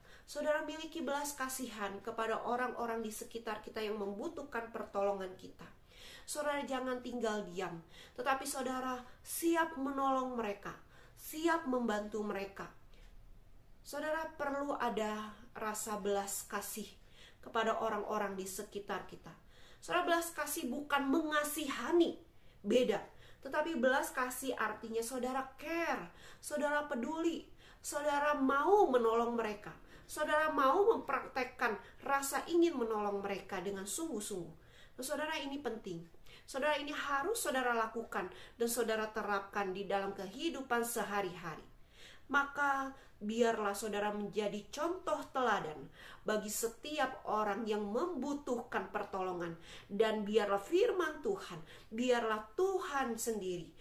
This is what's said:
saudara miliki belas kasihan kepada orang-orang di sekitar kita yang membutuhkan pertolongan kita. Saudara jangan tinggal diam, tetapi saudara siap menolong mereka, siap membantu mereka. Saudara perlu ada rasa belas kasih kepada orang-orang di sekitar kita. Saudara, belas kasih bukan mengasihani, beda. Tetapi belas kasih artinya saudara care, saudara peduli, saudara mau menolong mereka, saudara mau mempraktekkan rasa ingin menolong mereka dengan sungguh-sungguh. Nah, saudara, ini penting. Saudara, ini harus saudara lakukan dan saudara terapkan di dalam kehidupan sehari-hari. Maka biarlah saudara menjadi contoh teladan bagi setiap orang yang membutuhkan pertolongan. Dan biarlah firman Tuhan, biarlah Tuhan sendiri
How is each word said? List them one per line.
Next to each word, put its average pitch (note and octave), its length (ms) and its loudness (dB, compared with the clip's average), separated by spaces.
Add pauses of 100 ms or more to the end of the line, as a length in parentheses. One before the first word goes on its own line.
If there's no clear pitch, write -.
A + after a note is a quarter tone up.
(300)
saudara D4 320 2
miliki D#4 400 -6
belas C#4+ 320 -2
kasihan A3 680 -6
kepada A3+ 440 -2
orang-orang A#3 560 0
di G#3+ 80 -4
sekitar A3 560 -8
kita A3 160 -6
yang G#3+ 160 -2
membutuhkan A3+ 720 -4
pertolongan G3+ 640 0
kita. - 320 -16 (560)
Saudara D4 400 -2
jangan B3+ 400 -2
tinggal A3 480 -2
diam, E3+ 320 -6 (320)
tetapi C4+ 320 2
saudara B3+ 560 -2 (240)
siap E4 480 2
menolong C4+ 640 2
mereka, G3+ 320 -4 (480)
siap E4 480 2
membantu G#3+ 560 2
mereka. G3 480 -4 (1120)
Saudara D#4 560 -2
perlu C#4+ 400 0
ada G#3+ 560 -2 (160)
rasa G#3+ 480 -4
belas G3 480 0
kasih G#3 400 -6 (560)
kepada A3 400 0
orang-orang G#3 560 0
di F#3+ 80 -4
sekitar G3 640 -6
kita. D#3+ 240 -16 (480)
Saudara, E4+ 320 4
belas E4+ 160 2
kasih D4 400 -2
bukan C#4 400 2
mengasihani, D4+ 1120 4 (400)
beda. A3+ 400 4 (400)
Tetapi D#4 400 0
belas C4 320 4
kasih B3+ 400 -2
artinya A3 480 -2
saudara B3+ 400 -2 (160)
care, D4+ 560 -2 (240)
saudara D4 480 0
peduli, D#4 640 -2 (320)
saudara D4 560 2
mau D4+ 480 6
menolong A#3 480 4
mereka, G#3 400 -4 (320)
saudara D4+ 480 2
mau C#4+ 320 6
mempraktekkan B3+ 880 2 (320)
rasa C#4 400 2
ingin E4+ 320 6
menolong G#3 400 0
mereka G3 400 -4
dengan F#3+ 240 -4
sungguh-sungguh. G#3 720 -4 (380)
Nah, B3+ 100 -10
saudara, D4+ 400 -2
ini C#4 160 -4
penting. G#3+ 480 -6 (400)
Saudara, C#4+ 320 2
ini D4 160 -6
harus C#4+ 480 0
saudara B3+ 320 2
lakukan A3 560 -2 (300)
dan A#3 100 2
saudara A3 400 0
terapkan G3+ 640 -2
di F#3+ 140 -6
dalam G3 260 0
kehidupan A#3+ 720 -2
sehari-hari. F#3 800 -2 (640)
Maka C#4 640 2 (300)
biarlah G#3+ 500 4
saudara G#3 400 0
menjadi G#3 560 -2
contoh D#4+ 480 -2 (160)
teladan G3 560 0 (380)
bagi G#3 240 0
setiap C4+ 760 -2
orang G#3+ 400 0
yang G#3 240 2
membutuhkan B3+ 1040 -2
pertolongan. F#3 640 -2 (320)
Dan G#3+ 400 2
biarlah G3+ 320 4
firman F4 640 2
Tuhan, F#3 380 -2 (260)
biarlah A3+ 640 2
Tuhan C#4+ 640 2
sendiri F#3 640 -2